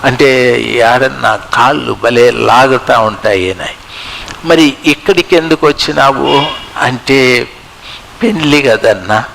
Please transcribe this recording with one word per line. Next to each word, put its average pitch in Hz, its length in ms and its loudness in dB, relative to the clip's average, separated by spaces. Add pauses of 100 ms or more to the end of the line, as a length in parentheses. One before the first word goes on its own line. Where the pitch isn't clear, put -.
అంటే, 127 580 2
"ఏడన్నా 120 760 0 (160)
కాళ్ళు 123 480 0
భలే 120 280 4
లాగుతా 120 680 2
ఉంటాయి." 101 540 -2
అని. 90 220 -10 (680)
"మరి 160 300 2 (120)
ఇక్కడికి 175 500 0
ఎందుకు 160 300 0
వచ్చినావు?" 143 800 0 (320)
అంటే, 127 720 0 (760)
"పెళ్ళి 156 400 0
కదన్నా." 110 600 0 (100)